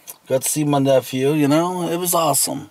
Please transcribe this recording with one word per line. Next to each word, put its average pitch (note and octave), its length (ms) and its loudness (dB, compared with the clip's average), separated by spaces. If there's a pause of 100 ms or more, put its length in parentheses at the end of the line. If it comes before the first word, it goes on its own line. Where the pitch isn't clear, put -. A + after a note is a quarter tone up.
(280)
Got C3 140 0
to - 60 -4
see D3+ 140 -2
my D3 160 2
nephew, C3+ 540 2
you D3 160 2
know, E3+ 420 0
it E3+ 60 -4
was F3 180 -2
awesome. D3 560 -2